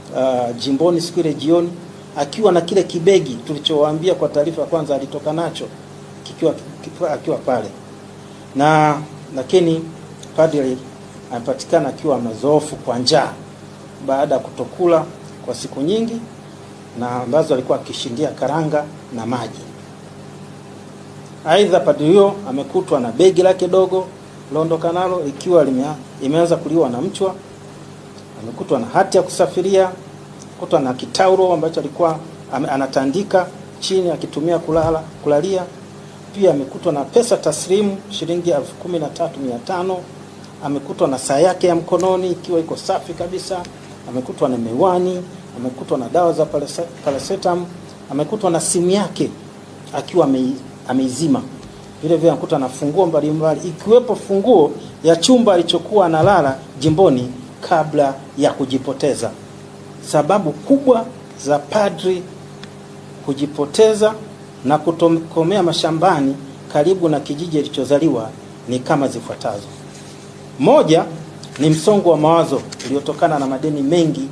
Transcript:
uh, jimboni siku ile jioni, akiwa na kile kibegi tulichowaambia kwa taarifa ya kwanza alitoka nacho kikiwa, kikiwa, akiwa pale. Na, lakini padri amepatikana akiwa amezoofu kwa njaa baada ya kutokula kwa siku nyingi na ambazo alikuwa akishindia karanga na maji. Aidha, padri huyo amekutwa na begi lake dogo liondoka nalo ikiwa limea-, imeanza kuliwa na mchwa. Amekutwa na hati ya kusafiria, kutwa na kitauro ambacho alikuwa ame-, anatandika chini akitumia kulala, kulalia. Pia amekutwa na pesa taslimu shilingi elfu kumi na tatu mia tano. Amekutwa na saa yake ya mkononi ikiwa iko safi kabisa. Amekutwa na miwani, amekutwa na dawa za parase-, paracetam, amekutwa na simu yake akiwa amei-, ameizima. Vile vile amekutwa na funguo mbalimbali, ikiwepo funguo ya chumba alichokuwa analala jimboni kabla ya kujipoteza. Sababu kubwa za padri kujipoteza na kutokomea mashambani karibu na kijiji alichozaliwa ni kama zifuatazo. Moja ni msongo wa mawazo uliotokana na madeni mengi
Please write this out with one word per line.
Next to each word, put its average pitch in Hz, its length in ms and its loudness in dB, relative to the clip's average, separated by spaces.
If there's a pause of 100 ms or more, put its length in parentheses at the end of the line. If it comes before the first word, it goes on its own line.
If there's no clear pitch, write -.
(160)
uh, 123 400 0
jimboni 147 440 2
siku 170 200 -2
ile 156 140 4
jioni, 170 380 2 (440)
akiwa 175 360 2
na 170 80 4
kile 180 220 2
kibegi 165 520 2
tulichowaambia 156 800 0
kwa 160 140 0
taarifa 156 320 -2
ya 135 60 -2
kwanza 151 280 -2
alitoka 139 380 -4
nacho 160 340 -4 (580)
kikiwa, 151 300 -2 (300)
kikiwa, - 280 -6
akiwa 139 240 -4
pale. 123 320 -2 (880)
Na, 151 420 4 (380)
lakini 165 480 2 (520)
padri 147 420 2 (540)
amepatikana 131 560 0
akiwa 139 280 0
amezoofu 120 600 0
kwa 120 220 -4
njaa 131 340 2 (720)
baada 135 280 2
ya 123 60 2
kutokula 160 640 0 (400)
kwa 123 100 -6
siku - 260 -10
nyingi 226 360 -2 (840)
na 120 120 -6
ambazo 131 440 0
alikuwa 127 260 0
akishindia 127 480 -6
karanga 151 560 -2 (300)
na 113 120 -8
maji. 117 340 -6 (1900)
Aidha, 175 340 6
padri 147 260 2
huyo 196 280 6 (140)
amekutwa 135 520 -2
na 120 120 -4
begi 180 300 6
lake 185 260 6
dogo 185 380 2 (460)
liondoka 160 400 0
nalo 180 340 -2
ikiwa 160 380 4
limea-, 135 300 0 (280)
imeanza 160 340 2
kuliwa 147 320 2
na 120 120 -4
mchwa. 185 340 -2 (1080)
Amekutwa 139 360 -4
na 117 80 -4
hati 190 300 2
ya 175 60 6
kusafiria, 185 680 2 (720)
kutwa 170 200 2
na 127 140 -2
kitauro 185 580 2
ambacho 160 280 0
alikuwa 160 380 0 (340)
ame-, 131 160 -2
anatandika 139 800 0 (340)
chini 185 300 0
akitumia 156 480 -2
kulala, 160 440 0 (200)
kulalia. 175 400 2 (720)
Pia 196 160 6
amekutwa 143 420 0
na 139 120 -2
pesa 233 320 2
taslimu 190 600 0 (140)
shilingi 170 400 -2
elfu 165 240 -2
kumi 175 240 -6
na 147 100 -4
tatu 156 320 -6
mia 123 180 -4
tano. 185 380 -4 (680)
Amekutwa 143 440 -2
na 131 100 -2
saa 143 200 0
yake 180 280 4
ya 175 80 4
mkononi 185 560 0
ikiwa 170 300 -2
iko 147 160 -4
safi - 380 -4
kabisa. 180 460 -6 (480)
Amekutwa 127 400 -2
na 127 80 0
miwani, 180 640 0 (340)
amekutwa 127 420 -6
na 117 100 -6
dawa 165 240 2
za 151 120 0
parase-, 156 400 -4 (200)
paracetam, 175 600 -2 (440)
amekutwa 151 400 -2
na 165 100 0
simu 175 300 0
yake 185 400 0 (640)
akiwa 156 320 0
amei-, 131 280 0 (340)
ameizima. 131 540 0 (600)
Vile 160 140 2
vile 160 140 4
amekutwa 151 280 0
na 131 100 -2
funguo 156 380 0
mbalimbali, 156 640 0
ikiwepo 208 480 2
funguo 196 560 4 (320)
ya 165 120 6
chumba 226 380 6
alichokuwa 175 520 2
analala 160 520 4 (220)
jimboni 151 520 4 (360)
kabla 151 460 2 (240)
ya 135 140 4
kujipoteza. 131 800 -2 (760)
Sababu 160 460 2
kubwa 254 540 4 (380)
za 143 140 2
padri 185 640 0 (1040)
kujipoteza 202 880 2 (500)
na 143 140 4
kutokomea 165 840 2
mashambani 160 760 2 (360)
karibu 170 360 2
na 147 120 0
kijiji 151 380 -4
alichozaliwa 135 720 0 (380)
ni 123 100 -2
kama 139 300 0
zifuatazo. 110 580 -6 (920)
Moja 180 460 6 (540)
ni 151 120 4
msongo 175 400 4
wa 156 60 6
mawazo 151 460 4 (240)
uliotokana 147 520 0
na 135 80 -2
madeni 143 360 -2
mengi 151 500 2